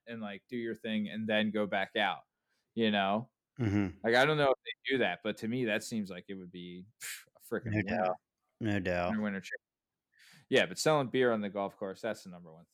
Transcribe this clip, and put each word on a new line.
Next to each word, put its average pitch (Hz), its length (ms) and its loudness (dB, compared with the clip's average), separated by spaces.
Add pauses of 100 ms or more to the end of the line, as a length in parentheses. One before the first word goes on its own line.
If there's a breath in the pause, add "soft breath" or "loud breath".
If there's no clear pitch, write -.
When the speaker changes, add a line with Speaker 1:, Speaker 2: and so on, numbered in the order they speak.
Speaker 1:
and, 117 160 -12
like, 101 260 -10
do 127 80 -8
your 117 180 -4
thing 110 340 -2
and 110 200 -6
then 107 220 4
go 104 160 0
back 98 320 -2
out, 92 220 2 (540)
you 113 160 2
know? 101 380 2 (300)
Speaker 2:
Mm-hmm. 104 300 2 (160)
Speaker 1:
Like, 117 100 4
I 127 100 8
don't 151 140 4
know 143 120 6
if 131 140 2
they - 300 -6
do 131 40 2
that, 95 260 0
but 104 140 -2
to 113 100 -4
me, 123 180 -2
that 110 180 0
seems 107 260 -6
like 90 180 -12
it 98 60 -8
would 90 180 -14
be, 90 320 -12 (180)
pff, - 240 -12 (100)
a - 180 -10
frickin' 107 180 -2
Speaker 2:
No 107 120 2
Speaker 1:
winner. - 200 -2
Speaker 2:
doubt. 92 120 0 (440)
No 104 200 0
doubt. 87 300 0
Speaker 1:
Winner, 107 120 -2
winner 98 180 -4
chicken. - 180 -12 (920 soft breath)
Yeah, 117 160 6
but 87 120 -8
selling 147 300 2
beer 123 240 4
on 110 80 2
the 104 80 -2
golf 98 280 -4
course, 95 240 -8
that's 107 240 -6
the 98 60 -16
number 87 220 -18
one 85 220 -20